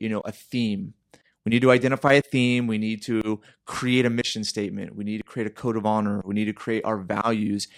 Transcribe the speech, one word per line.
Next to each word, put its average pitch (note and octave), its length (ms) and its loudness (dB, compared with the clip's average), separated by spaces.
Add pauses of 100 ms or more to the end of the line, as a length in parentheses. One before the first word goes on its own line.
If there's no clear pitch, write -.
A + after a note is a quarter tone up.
you A2+ 80 -4
know, G#2+ 160 -4
a A2+ 80 -10
theme." G#2+ 600 -4 (500)
We A#2+ 60 -2
need A#2+ 120 4
to B2+ 80 8
identify C3 440 4
a C#3+ 80 6
theme. B2 440 0
We A2+ 100 0
need A2 280 -4
to G#2+ 360 -2 (240)
create B2+ 400 2
a A#2+ 60 2
mission A#2 340 -2
statement. G2+ 500 -6
We G#2 100 -8
need G#2+ 140 -4
to G#2+ 60 -10
create A2+ 220 -6
a G#2 40 -6
code A2+ 260 -4
of G#2+ 100 0
honor. G#2 380 0
We G2 100 -4
need G#2+ 120 2
to G#2+ 60 -2
create A2 320 -2
our A2 140 0
values. G#2 680 -2 (120)